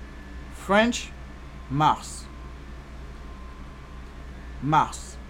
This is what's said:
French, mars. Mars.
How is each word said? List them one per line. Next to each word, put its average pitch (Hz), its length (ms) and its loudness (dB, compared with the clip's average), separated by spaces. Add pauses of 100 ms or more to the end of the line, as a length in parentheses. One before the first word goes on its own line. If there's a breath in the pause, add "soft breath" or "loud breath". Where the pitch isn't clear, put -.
(540)
French, 220 560 6 (600)
mars. 139 540 4 (2500)
Mars. - 560 4 (120)